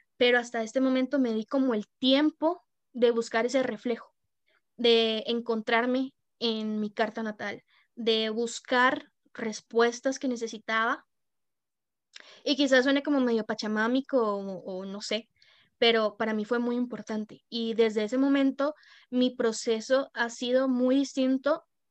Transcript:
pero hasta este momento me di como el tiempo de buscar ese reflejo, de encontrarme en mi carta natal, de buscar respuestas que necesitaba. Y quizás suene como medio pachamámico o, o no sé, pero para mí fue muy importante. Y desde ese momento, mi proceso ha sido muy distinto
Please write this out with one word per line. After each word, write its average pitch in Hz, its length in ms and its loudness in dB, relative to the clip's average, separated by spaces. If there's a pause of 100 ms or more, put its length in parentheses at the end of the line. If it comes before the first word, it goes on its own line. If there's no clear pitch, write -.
(180)
pero 247 220 4
hasta 240 220 -4
este 220 200 -2
momento 262 380 2
me 240 140 0
di 220 120 -2
como 262 280 0
el 214 120 -2 (140)
tiempo 302 640 2 (300)
de 233 200 2
buscar 226 340 0
ese 254 180 0
reflejo, 233 500 -6 (600)
de 226 520 4
encontrarme 233 840 0 (260)
en 220 420 -2
mi 214 100 -4
carta 220 320 -2
natal, 208 400 -8 (320)
de 220 340 0
buscar 247 800 0 (240)
respuestas 233 880 -2
que 285 80 -4
necesitaba. 226 800 -4 (1400)
Y 269 140 0
quizás 262 260 4
suene 277 200 2
como 285 180 0
medio 233 240 0
pachamámico 226 760 -2
o, 196 420 -4
o 190 220 -8
no 196 160 -10
sé, 220 280 -6 (500)
pero 226 380 2
para 220 160 -2
mí 214 120 -4
fue 240 140 -2
muy 240 160 -2
importante. 220 760 -6
Y 226 260 -4
desde 220 280 2
ese 214 140 -2
momento, 277 560 2 (360)
mi 254 260 0
proceso 233 800 -2
ha 233 160 -2
sido 247 380 0
muy 254 280 2
distinto 269 680 0 (280)